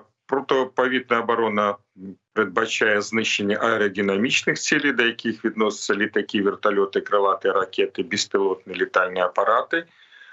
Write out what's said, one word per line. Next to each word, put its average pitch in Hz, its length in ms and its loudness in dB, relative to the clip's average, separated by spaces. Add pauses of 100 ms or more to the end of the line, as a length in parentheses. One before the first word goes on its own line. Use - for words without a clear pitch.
(260)
протиповітряна 131 960 0
оборона 107 520 0 (580)
передбачає 110 680 2
знищення 107 540 0
аеродинамічних 104 1040 0
цілей, 143 320 0
до 120 120 2
яких 117 420 -2
відносяться 107 500 -2
літаки, 104 460 -2
вертольоти, 98 600 0
крилаті 98 500 0
ракети, 95 520 -2
безпілотні 98 720 -2
літальні 92 460 0
апарати. 113 640 0 (480)